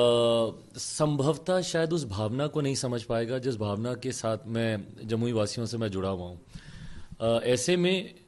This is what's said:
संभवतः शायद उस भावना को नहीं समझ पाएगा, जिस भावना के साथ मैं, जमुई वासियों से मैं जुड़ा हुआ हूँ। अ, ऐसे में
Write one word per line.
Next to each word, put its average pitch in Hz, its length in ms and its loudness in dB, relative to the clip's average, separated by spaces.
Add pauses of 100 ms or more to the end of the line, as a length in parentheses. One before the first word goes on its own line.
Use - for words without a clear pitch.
(800)
संभवतः 151 840 0
शायद 165 320 0
उस 156 140 0
भावना 110 400 -2
को 151 140 -2
नहीं 139 140 0
समझ 123 280 -2
पाएगा, 117 360 -2
जिस 123 180 -2
भावना 107 380 -2
के 123 180 -6
साथ 113 340 -2
मैं, 113 380 -2 (200)
जमुई 113 280 0
वासियों 110 340 0
से 113 100 -6
मैं 113 120 -2
जुड़ा 95 200 -2
हुआ 90 180 -4
हूँ। 90 140 -14 (800)
अ, 117 220 4
ऐसे 123 340 2
में 180 380 2 (140)